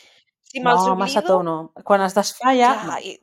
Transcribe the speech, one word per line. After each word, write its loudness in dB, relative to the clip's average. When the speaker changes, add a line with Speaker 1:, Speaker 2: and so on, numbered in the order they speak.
Speaker 1:
Si -14
me'ls 2
Speaker 2:
No, 2
massa 0
Speaker 1:
oblido 0
Speaker 2:
tou 2
no. -6
Quan 2
es -2
desfà 0
ja, 4
Speaker 1:
Clar, -8
Speaker 2:
no. -8
Speaker 1:
i -16